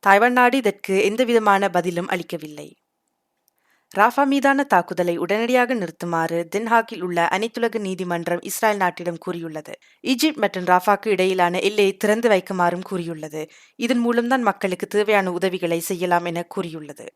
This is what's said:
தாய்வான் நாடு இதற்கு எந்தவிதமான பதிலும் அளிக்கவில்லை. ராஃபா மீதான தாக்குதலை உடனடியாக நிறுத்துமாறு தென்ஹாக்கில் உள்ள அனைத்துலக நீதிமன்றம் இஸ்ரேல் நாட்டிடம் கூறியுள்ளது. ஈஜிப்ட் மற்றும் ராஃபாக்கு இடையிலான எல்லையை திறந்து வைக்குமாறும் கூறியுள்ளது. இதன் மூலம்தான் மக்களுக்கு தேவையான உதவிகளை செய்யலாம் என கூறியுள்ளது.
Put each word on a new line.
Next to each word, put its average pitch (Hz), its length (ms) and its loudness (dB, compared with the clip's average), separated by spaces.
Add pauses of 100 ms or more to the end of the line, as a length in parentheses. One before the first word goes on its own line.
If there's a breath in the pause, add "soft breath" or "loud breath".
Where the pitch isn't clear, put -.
தாய்வான் 202 260 6
நாடு 247 240 4
இதற்கு 202 480 0
எந்தவிதமான 214 640 2
பதிலும் 175 400 -2
அளிக்கவில்லை. 151 600 -8 (1300)
ராஃபா 247 280 4
மீதான 277 400 2
தாக்குதலை 175 520 0
உடனடியாக 233 580 0
நிறுத்துமாறு 170 720 -4 (120)
தென்ஹாக்கில் 226 440 0
உள்ள 170 300 0
அனைத்துலக 226 480 -4
நீதிமன்றம் 180 640 -4
இஸ்ரேல் 208 340 -2
நாட்டிடம் 175 420 -4
கூறியுள்ளது. 165 560 -10 (280 soft breath)
ஈஜிப்ட் 277 340 0
மற்றும் 196 280 -2
ராஃபாக்கு 190 440 2
இடையிலான 185 500 2
எல்லையை 196 380 2
திறந்து 220 320 0
வைக்குமாறும் 180 540 0
கூறியுள்ளது. 156 680 -10 (260 soft breath)
இதன் 240 220 0
மூலம்தான் 240 440 0
மக்களுக்கு 190 440 -2
தேவையான 202 460 2
உதவிகளை 170 480 -2
செய்யலாம் 175 440 0
என 175 180 -4
கூறியுள்ளது. 160 720 -10